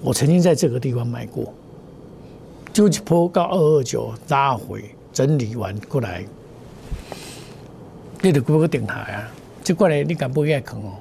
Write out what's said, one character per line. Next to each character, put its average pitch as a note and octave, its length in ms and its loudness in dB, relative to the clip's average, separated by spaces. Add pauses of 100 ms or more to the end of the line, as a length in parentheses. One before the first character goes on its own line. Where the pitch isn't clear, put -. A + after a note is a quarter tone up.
我 C3+ 100 -2
曾 C#3 160 2
经 F3 100 6
在 E3+ 160 6
这 D#3+ 140 2
个 B2 100 -2
地 B2+ 140 -2
方 A#2+ 140 -2
买 A#2+ 180 -6
过， - 300 -10 (1160)
就 G#3 160 6
一 F3 120 4
波 E3+ 340 2
到 F3 120 2
二 F3+ 140 0
二 D3+ 240 6
九 A#2 300 -4 (160)
拉 C#3 260 2
回 - 300 -10 (260)
整 C#3+ 280 2
理 A2+ 180 -4
完 G2+ 180 -6 (140)
过 C#3 140 -2
来， F2+ 200 -8 (2000)
你 F#3+ 100 4
就 C#3+ 120 4
给 D3+ 100 0
我 D#3 160 4
定 A2+ 180 -2
下 F#2+ 60 -6
来 G#2 220 -8
啊！ G#2 160 -10 (340)
这 F#3 100 0
个 F#3 140 4
呢， D3 140 2
你 D#3 120 -2
敢 C#3+ 140 -4
买 C3 80 -4
遐 D3 260 0
坑 A2 200 -12
哦？ G2+ 180 -12